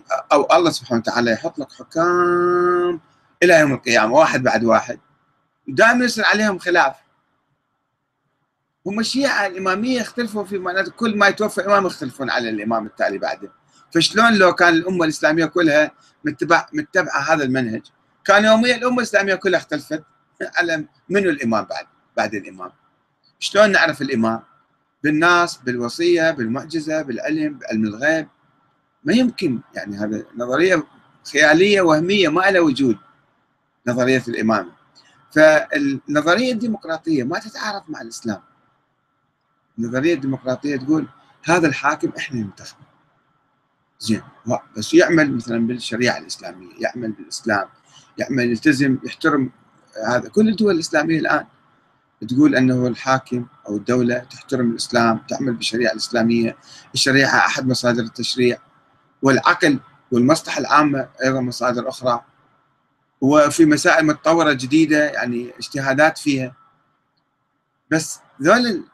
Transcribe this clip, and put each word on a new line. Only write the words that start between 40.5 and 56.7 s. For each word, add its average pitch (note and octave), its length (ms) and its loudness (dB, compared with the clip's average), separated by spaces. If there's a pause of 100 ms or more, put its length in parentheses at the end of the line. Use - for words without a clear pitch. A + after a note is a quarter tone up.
تقول: C#3 320 -2 (360)
"هذا E3 240 2
الحاكم C#3+ 500 -2
إحنا B2+ 220 -8
ننتخبه. - 460 -14 (1120)
زين، A2 220 -4 (260)
وا-، - 300 -8
بس - 160 -8
يعمل D#3 420 4
مثلًا A#2 320 -4
بالشريعة A#2+ 500 -4
الإسلامية، F2+ 520 -16 (100)
يعمل A2+ 320 -8
بالإسلام، G2+ 560 -6 (500)
يعمل، B2 260 -4
يلتزم، C3 600 0
يحترم." C#3 480 -2 (560)
هذا B2 220 -2
كل A3 200 2
الدول G3+ 260 0
الإسلامية D#3+ 440 0
الآن D3 260 -2 (840)
تقول C#3 260 4
أنه B2+ 320 2
الحاكم B2 580 -4 (220)
أو G#2 100 -4
الدولة B2 400 0
تحترم B2 540 -4
الإسلام، A#2 460 0
تعمل C3 360 -6
بالشريعة A2+ 380 -4
الإسلامية، A#2 680 -2 (360)